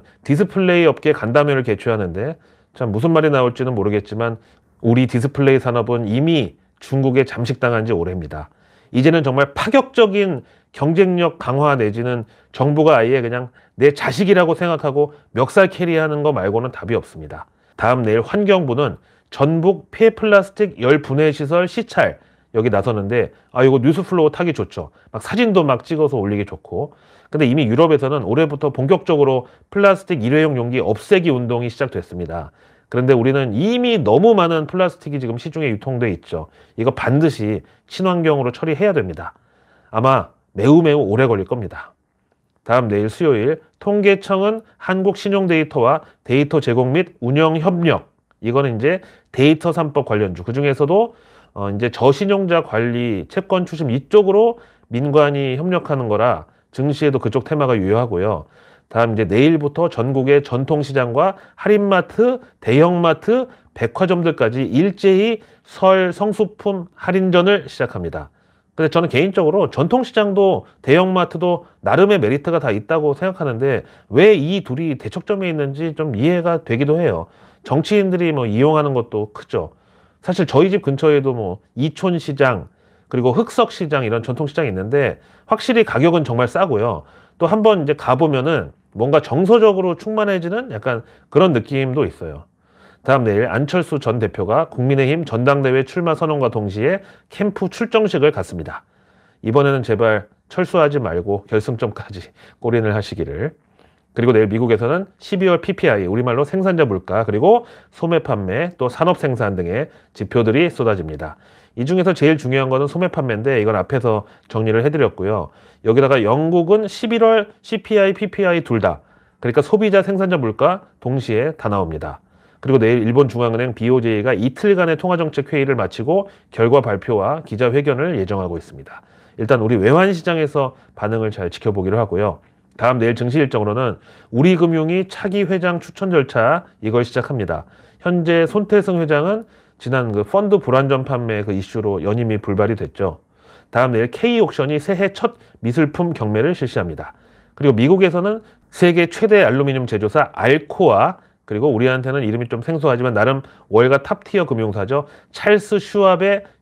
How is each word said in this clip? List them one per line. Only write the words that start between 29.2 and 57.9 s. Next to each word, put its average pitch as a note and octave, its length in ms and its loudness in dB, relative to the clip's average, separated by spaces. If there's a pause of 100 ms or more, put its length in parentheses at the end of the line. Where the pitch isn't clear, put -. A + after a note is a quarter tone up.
플라스틱 F#3+ 540 0
일회용 D3 320 2
용기 A#2+ 240 -2
없애기 A2+ 500 0
운동이 A#2+ 380 -2
시작됐습니다. F2 840 -8 (380)
그런데 B2+ 260 2
우리는 C3 400 0
이미 A#3 440 0
너무 E3 360 4
많은 E3 320 0
플라스틱이 E3+ 540 -4
지금 A#2+ 180 -6
시중에 D#3 300 -6
유통돼 A#2+ 420 -4
있죠. E2 380 -8 (280)
이거 A2+ 140 0
반드시 B2 720 -2 (240)
친환경으로 D#3+ 640 0
처리해야 E3 420 -2
됩니다. F2+ 400 -6 (600)
아마 A2+ 380 2 (220)
매우 C#3+ 300 6
매우 D3 160 2
오래 A#2 300 2
걸릴 G2 160 0
겁니다. - 480 -10 (720)
다음 A#2+ 240 2
내일 G#2 200 0
수요일 C3+ 540 0 (160)
통계청은 G3+ 840 0 (140)
한국 F#3+ 400 -2
신용 G3 300 -2
데이터와 D#3 560 0 (220)
데이터 C#3+ 360 2
제공 B2 320 0
및 F3 280 -2
운영 D#3 380 2
협력, E3+ 540 0 (280)
이거는 A#2+ 360 -2
이제 D#3+ 240 -2 (320)
데이터 D#3 400 2
삼법 D3 340 -2
관련주, G2 380 -2
그중에서도, C#3+ 720 0 (400)
어, G2+ 160 -6
이제 A2 200 -4
저신용자 E3+ 760 0
관리, A#2+ 640 -2
채권 F#3 380 -4
추심 D#3 240 -6
이쪽으로 G3+ 680 2 (300)
민관이 C#3 680 0
협력하는 D3+ 520 -2
거라 G#2 380 0 (260)
증시에도 C#3+ 460 0
그쪽 A#2 260 -2
테마가 C#3 320 0
유효하고요. G2+ 680 -2 (420)